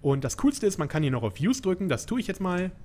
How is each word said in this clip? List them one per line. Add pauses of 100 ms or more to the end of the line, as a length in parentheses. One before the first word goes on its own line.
Und
das
Coolste
ist,
man
kann
hier
noch
auf
Views
drücken.
Das
tue
ich
jetzt
mal. (140)